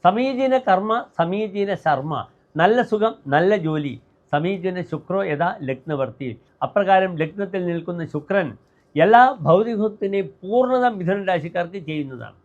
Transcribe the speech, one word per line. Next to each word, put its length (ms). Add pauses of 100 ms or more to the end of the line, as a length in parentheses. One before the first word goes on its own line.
സമീചീന 540
കർമ്മ 480 (120)
സമീചീന 580
ശർമ്മ 520 (300)
നല്ല 240
സുഖം, 340 (120)
നല്ല 300
ജോലി. 440 (300)
സമീചീന 500
ശുക്രോ 420
യഥാ 400
ലഗ്നവർത്തി. 760 (240)
അപ്രകാരം 540
ലഗ്നത്തിൽ 480
നിൽക്കുന്ന 400
ശുക്രൻ 520 (440)
എല്ലാ 380
ഭൗതികത്തിൻ്റെയും 880
പൂർണ്ണത 600
മിഥുനൻ 420
രാശിക്കാർക്ക് 500
ചെയ്യുന്നതാണ്. 560 (120)